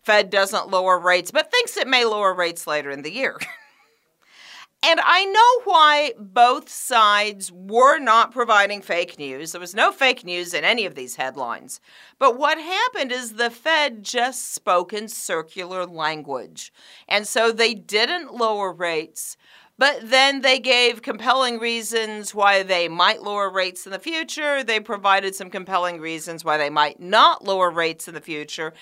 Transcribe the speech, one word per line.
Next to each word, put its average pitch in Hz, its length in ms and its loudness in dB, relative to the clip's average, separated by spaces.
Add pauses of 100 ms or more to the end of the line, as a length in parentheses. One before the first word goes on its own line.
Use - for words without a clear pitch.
"Fed 208 280 2
doesn't 196 400 0
lower 185 280 2
rates, 180 320 2
but 302 220 -2
thinks 494 240 -2
it 262 140 -4
may 247 160 2
lower 208 280 0
rates 170 320 -4
later 151 240 -4
in 139 120 -10
the 156 100 -10
year." 226 320 -6
<laughs> - 60 -12 (1300)
And 330 200 4
I 370 220 4
know 466 380 4
why 302 560 4
both 240 500 2
sides 208 840 0
were 226 460 4
not 233 340 4
providing 208 520 2
fake 175 340 -4
news. 143 340 -12
There 175 80 -12
was 180 140 -14
no 294 180 2
fake 269 320 0
news 175 300 -8
in 156 100 -2
any 214 220 0
of 160 80 -8
these 127 220 -14
headlines. 131 680 -8 (380)
But 247 180 4
what 302 220 0
happened 359 520 -4
is 247 220 -8
the 233 160 -2
Fed 277 540 -2
just 247 500 -6
spoke 180 400 0
in 214 140 -8
circular 180 800 -8
language. 151 840 -8 (380)
And 208 180 -2
so 226 240 2
they 226 220 0
didn't 240 600 -4
lower 208 360 -2
rates, 165 640 -6 (440)
but 269 240 2
then 262 380 2
they 262 180 2
gave 247 420 2
compelling 247 560 0
reasons 220 760 -4
why 202 260 4
they 180 260 0
might 180 360 2
lower 202 260 -4
rates 185 380 -4
in 190 40 -12
the 190 80 -10
future. 294 640 -4
They 220 160 -2
provided 196 540 0
some 190 160 -12
compelling 180 500 -4
reasons 160 460 -10
why 151 140 0
they 147 100 0
might 151 300 0
not 220 440 4
lower 185 280 0
rates 165 360 -2
in 170 60 -18
the 151 80 -12
future. 156 600 -10